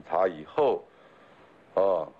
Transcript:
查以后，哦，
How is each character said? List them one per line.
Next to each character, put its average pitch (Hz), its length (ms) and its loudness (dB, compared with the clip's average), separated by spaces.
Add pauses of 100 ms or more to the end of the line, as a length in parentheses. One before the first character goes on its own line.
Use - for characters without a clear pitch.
查 90 200 0
以 78 180 -6
后， 131 380 0 (920)
哦， 92 340 2 (120)